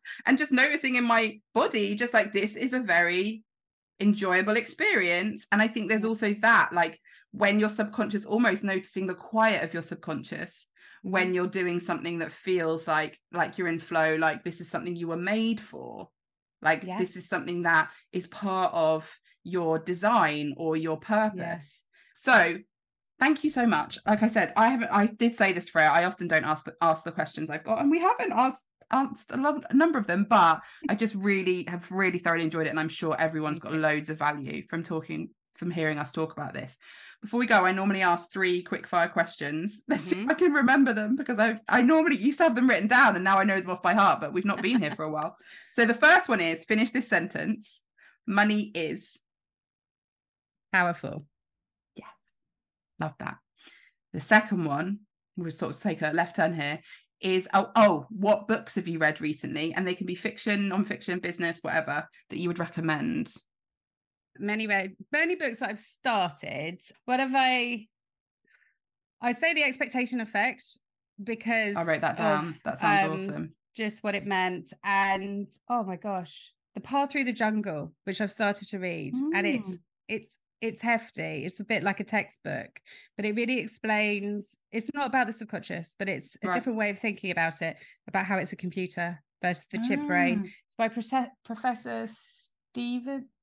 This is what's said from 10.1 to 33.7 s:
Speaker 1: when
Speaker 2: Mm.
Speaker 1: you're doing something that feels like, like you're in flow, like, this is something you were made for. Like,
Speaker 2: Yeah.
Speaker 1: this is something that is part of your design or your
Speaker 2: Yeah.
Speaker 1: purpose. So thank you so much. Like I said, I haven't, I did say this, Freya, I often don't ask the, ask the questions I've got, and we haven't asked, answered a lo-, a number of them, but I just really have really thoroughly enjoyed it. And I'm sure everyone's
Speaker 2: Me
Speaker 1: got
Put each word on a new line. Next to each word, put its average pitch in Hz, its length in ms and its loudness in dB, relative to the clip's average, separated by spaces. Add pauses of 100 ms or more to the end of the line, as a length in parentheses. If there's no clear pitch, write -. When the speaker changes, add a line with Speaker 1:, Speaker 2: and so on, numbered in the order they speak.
Speaker 1:
when 185 280 0
Speaker 2:
Mm. 185 40 0
Speaker 1:
you're 180 120 2
doing 180 320 -2
something 170 400 -4
that 165 140 -6
feels 165 560 -2
like, 156 320 0 (100)
like 170 260 -2
you're 180 120 -2
in 165 100 -2
flow, 160 380 2
like, 160 260 0
this 175 180 -8
is 170 80 -10
something 175 280 -6
you 170 100 -6
were 165 100 -4
made 214 440 0
for. 120 500 -14 (520)
Like, 156 220 2
Speaker 2:
Yeah. 180 120 -8
Speaker 1:
this 185 200 -4
is 175 120 -14
something 175 340 -4
that 160 280 4 (220)
is 180 140 -6
part 185 460 -2
of 160 460 0 (260)
your 170 340 0
design 165 760 0
or 160 200 -2
your 160 260 -2
Speaker 2:
Yeah. 214 280 2
Speaker 1:
purpose. 170 540 -10 (300)
So 196 440 4 (600)
thank 294 240 2
you 302 60 2
so 240 160 2
much. 156 400 0
Like 214 160 4
I 220 60 6
said, 202 280 2
I 226 140 8
haven't, 240 200 0
I 202 160 6
did 233 300 2
say 190 160 4
this, 175 160 -4
Freya, 156 200 6
I 170 160 6
often 180 240 -4
don't 156 160 2
ask 151 200 -2
the, 160 160 -12
ask 165 240 2
the 165 80 -8
questions 156 380 -4
I've 156 140 -8
got, 226 160 0
and 285 100 4
we 330 100 4
haven't 427 320 2
asked, 262 340 0 (240)
answered - 480 -2
a - 20 -2
lo-, 294 280 0
a - 60 -6
number 302 240 6
of 208 80 -2
them, 190 180 2
but 170 380 6 (260)
I 214 60 2
just 208 200 -2
really 190 540 0
have 175 220 -8
really 185 280 0
thoroughly 170 260 0
enjoyed 160 220 -2
it. - 40 -2
And 156 100 -2
I'm 160 80 -2
sure 156 300 -2
everyone's 156 440 -2
Speaker 2:
Me 127 60 -12
Speaker 1:
got - 60 -6